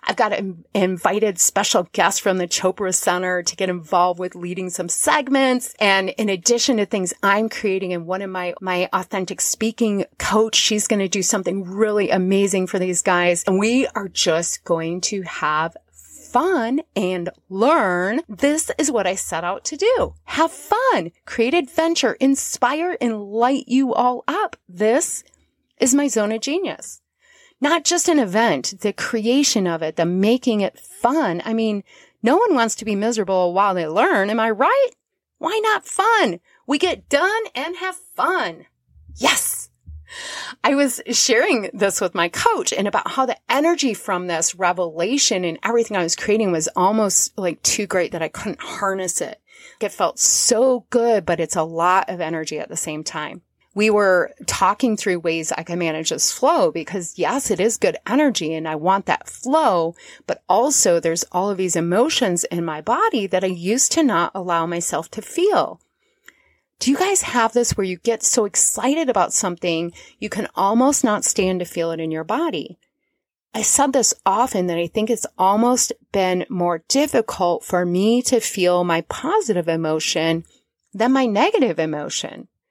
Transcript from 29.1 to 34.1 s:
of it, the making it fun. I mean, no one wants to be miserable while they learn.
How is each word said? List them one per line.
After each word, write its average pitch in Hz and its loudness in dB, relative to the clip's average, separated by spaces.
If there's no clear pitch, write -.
of 165 -2
it, 160 -4
the 165 2
making 208 2
it - -2
fun. 233 -2
I 226 -4
mean, 220 0
no 247 4
one 440 4
wants 233 2
to - -12
be 208 -2
miserable 196 0
while 196 2
they 170 -2
learn. 208 2